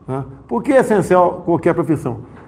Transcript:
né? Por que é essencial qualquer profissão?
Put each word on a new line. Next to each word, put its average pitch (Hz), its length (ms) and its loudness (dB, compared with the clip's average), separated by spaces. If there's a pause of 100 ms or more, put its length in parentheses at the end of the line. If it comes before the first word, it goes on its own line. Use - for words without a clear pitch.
né? 135 160 -6 (240)
Por 233 140 -4
que 269 100 0
é 269 60 4
essencial 180 680 2
qualquer 170 300 0
profissão? 139 560 -4 (180)